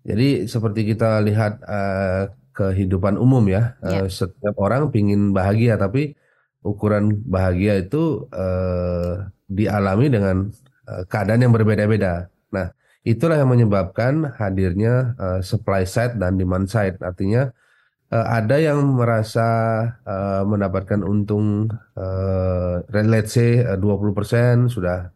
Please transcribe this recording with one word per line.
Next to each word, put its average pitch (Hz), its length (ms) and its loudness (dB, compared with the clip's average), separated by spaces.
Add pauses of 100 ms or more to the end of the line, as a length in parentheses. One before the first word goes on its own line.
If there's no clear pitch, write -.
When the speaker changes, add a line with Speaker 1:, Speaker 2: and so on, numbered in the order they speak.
Speaker 1:
Jadi 113 480 0
seperti 107 400 -2
kita 110 320 2
lihat, 104 480 0
eh, 98 640 -2 (240)
kehidupan 95 640 0
umum 123 320 4
ya, 117 320 0
Speaker 2:
Ya. 95 220 -2
Speaker 1:
eh, - 20 -4
setiap 95 480 -6
orang 120 320 0
pingin 101 480 2
bahagia, 104 400 2
tapi 127 400 -2 (480)
ukuran 104 560 0
bahagia 95 640 0
itu, 151 480 -2
eh, 90 960 -2 (240)
dialami 101 560 0
dengan, 98 400 0 (400)
eh, 95 160 -10
keadaan 110 400 2
yang 120 80 6
berbeda-beda. 104 800 2 (220)
Nah, 90 180 -4 (300)
itulah 117 320 0
yang 135 160 2
menyebabkan 120 880 2
hadirnya, 107 800 0
eh, 92 240 -2
supply 98 400 -2
side 117 400 -2
dan 92 160 0
demand 92 320 -2
side. 95 320 -2
Artinya, 104 480 -2 (640)
eh, 113 160 0
ada 117 320 2
yang 147 160 2 (160)
merasa, 113 540 0 (580)
eh, 98 400 -2
mendapatkan 98 560 -2
untung, 104 640 0 (320)
eh, 92 1080 -2
let's 110 260 2
say, 120 240 4
eh, 98 160 0
dua 98 240 0
puluh 101 160 -2
persen 120 560 2
sudah 90 460 -4